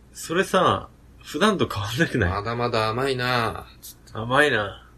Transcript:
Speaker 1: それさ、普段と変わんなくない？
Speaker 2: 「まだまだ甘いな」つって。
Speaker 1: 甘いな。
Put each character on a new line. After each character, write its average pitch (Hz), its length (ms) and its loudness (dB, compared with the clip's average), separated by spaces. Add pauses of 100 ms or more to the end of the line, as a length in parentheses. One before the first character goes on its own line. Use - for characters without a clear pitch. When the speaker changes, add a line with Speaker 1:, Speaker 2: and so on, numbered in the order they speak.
(120)
Speaker 1:
そ - 240 -6
れ 190 80 2
さ、 160 440 2 (360)
普 - 160 -6
段 107 180 4
と 113 80 2
変 - 160 -6
わ 107 100 -6
ん 123 60 -4
な 160 80 4
く - 120 -4
な 95 100 2
い？ - 40 0
Speaker 2:
「ま 101 100 -2
だ 117 120 -4
ま 120 160 -2
だ 110 200 0
甘 127 200 -2
い 127 60 -2
な」 123 500 -2 (160)
つ - 120 -16
っ - 20 -20
て。 - 160 -20
Speaker 1:
甘 127 340 2
い 139 60 2
な。 104 460 -4